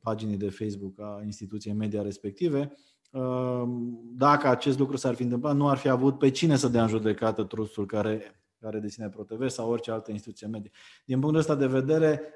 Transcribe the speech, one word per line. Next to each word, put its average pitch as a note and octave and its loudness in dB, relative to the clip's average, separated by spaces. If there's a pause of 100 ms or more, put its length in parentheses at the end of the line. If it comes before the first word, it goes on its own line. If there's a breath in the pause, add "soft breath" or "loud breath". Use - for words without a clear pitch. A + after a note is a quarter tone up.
paginii A2 -4
de G2 -4
Facebook G2 -8
a G#2 -10
instituției G#2 -10
media G#2+ -2
respective. C#3 -4 (380 loud breath)
Uh, B2+ -2 (400)
dacă C#3+ 4
acest B2+ 4
lucru C#3 0
s-ar B2+ 0
fi A#2 -4
întâmplat, B2 0
nu C#3+ 4
ar C3+ 4
fi C3 0
avut C3 4
pe C#3 6
cine D3 4
să C3 4
dea A#2+ 4
în A2 4
judecată G#2+ 0
trustul G#2 -6
care, G#2+ -4 (180)
care A2 -8
deține G#2+ -8
Pro G#2 -12
T G2+ -12
V A#2 -4
sau A#2 -4
orice A#2 -4
altă A2 -6
instituție G#2+ -12
media. G#2+ -10 (340 loud breath)
Din C3 -2
punctul D#3 4
ăsta D#3 2
de C#3 2
vedere, D3+ 2 (160)